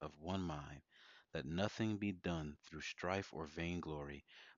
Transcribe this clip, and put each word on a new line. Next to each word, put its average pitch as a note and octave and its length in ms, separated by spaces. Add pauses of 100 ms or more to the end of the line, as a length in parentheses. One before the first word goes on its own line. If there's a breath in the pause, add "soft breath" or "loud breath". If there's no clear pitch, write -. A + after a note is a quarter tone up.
of D2+ 180
one F#2 220
mind. D2 400 (520 loud breath)
Let D2 120
nothing G#2 520
be G2+ 140
done E2 540
through D#2 160
strife F#2+ 520
or D#2+ 120
vainglory, D#2 800 (340 loud breath)